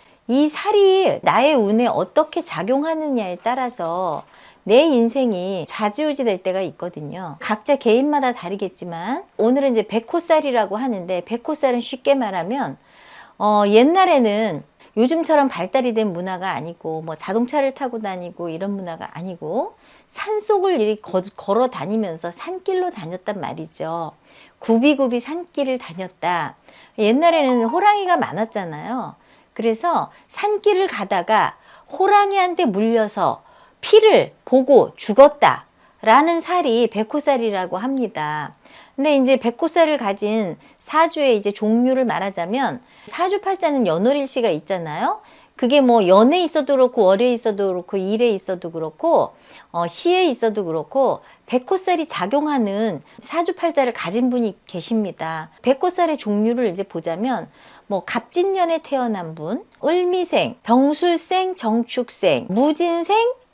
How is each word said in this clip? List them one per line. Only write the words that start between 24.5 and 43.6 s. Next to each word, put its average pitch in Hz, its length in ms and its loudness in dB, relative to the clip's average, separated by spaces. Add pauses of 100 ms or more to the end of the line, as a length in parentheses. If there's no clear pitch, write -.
굽이굽이 247 600 2
산길을 269 600 -6
다녔다. 175 760 -6 (440)
옛날에는 262 640 4
호랑이가 370 520 2
많았잖아요. 185 960 -6 (380)
그래서 226 580 -2 (160)
산길을 403 600 0
가다가 202 680 0 (360)
호랑이한테 392 760 2
물려서 208 760 0 (400)
피를 415 520 6 (120)
보고 262 500 6
죽었다라는 262 1400 4
살이 247 480 0
백호살이라고 220 880 -2
합니다. 156 760 -4 (420)
근데 294 200 2
이제 262 220 4
백호살을 302 600 0
가진 208 580 -2 (220)
사주의 302 600 0
이제 202 140 -2
종류를 240 540 0
말하자면 185 760 -4 (260)
사주팔자는 359 800 -2